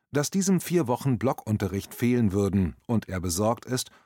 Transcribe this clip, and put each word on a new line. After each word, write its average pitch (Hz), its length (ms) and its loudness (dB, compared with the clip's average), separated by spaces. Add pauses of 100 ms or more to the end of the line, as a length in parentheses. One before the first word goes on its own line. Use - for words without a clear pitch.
(120)
dass 143 200 -2
diesem 190 300 2
vier 165 260 0
Wochen 123 320 0
Blockunterricht 104 720 -2
fehlen 120 380 2
würden 95 460 2 (100)
und 110 220 -2
er 95 100 -6
besorgt 95 460 -2
ist, 123 260 -4 (140)